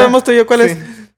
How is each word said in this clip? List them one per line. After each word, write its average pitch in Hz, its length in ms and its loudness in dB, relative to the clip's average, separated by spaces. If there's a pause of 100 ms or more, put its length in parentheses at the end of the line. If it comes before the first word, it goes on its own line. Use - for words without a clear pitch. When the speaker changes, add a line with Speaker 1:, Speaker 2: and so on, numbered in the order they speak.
Speaker 1:
sabemos 254 220 2
tú 247 80 -2
y 240 60 2
yo 226 80 2
cuál 240 160 0
es. 175 120 0
Speaker 2:
Sí. - 340 -16 (100)